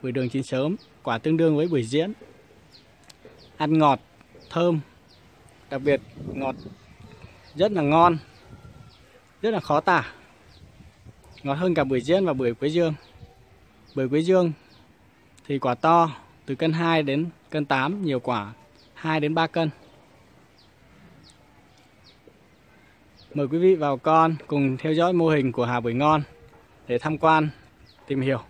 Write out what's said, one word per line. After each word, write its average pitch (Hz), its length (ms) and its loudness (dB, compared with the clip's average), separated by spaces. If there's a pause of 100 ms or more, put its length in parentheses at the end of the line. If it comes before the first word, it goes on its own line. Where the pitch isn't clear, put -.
Bưởi 127 100 -8
đường 127 180 -4
chín 135 140 -6
sớm 139 320 -2 (280)
quả 117 140 -4
tương 160 200 -2
đương 156 200 2
với 160 100 0
bưởi 147 160 -2
diễn, 151 300 -4 (1400)
ăn 156 200 0
ngọt, 147 220 4 (500)
thơm, 170 300 0 (920)
đặc 135 120 -8
biệt 143 200 0 (320)
ngọt 135 220 -6 (1000)
rất 190 160 0
là 180 100 -2
ngon, 165 360 4 (1200)
rất 220 100 -2
là 220 80 -2
khó 147 200 0
tả, - 320 0 (1300)
ngọt 139 100 -2
hơn 175 200 -2
cả 147 100 2
bưởi 131 180 0
diễn 180 240 0
và 156 80 0
bưởi 127 200 -2
Quế 139 160 -4
Dương. 165 240 0 (1000)
Bưởi 131 140 -2
Quế 147 120 2
Dương 180 300 2 (960)
thì 139 120 -4
quả 131 160 0
to, 165 360 4 (340)
từ 135 100 -6
cân 160 180 0
hai 165 300 0
đến 147 260 -2 (200)
cân 151 160 -4
tám, 151 400 -2
nhiều 135 140 -2
quả 113 340 -6 (400)
hai 160 260 -4
đến 147 160 -2
ba 165 120 0
cân. 160 220 -2 (3750)
Mời 143 140 -2
quý 151 100 -2
vị 185 180 6
và 151 140 0
bà 135 60 0
con 160 400 4 (120)
cùng 139 300 0
theo 156 160 -2
dõi 170 200 2
mô 165 160 2
hình 135 220 2
của 120 140 -2
Hà 123 140 -2
Bưởi 117 140 -4
Ngon 147 280 2 (680)
để 123 100 -2
tham 151 200 -4
quan, 156 320 2 (580)
tìm 135 140 -2
hiểu. 131 180 -2 (100)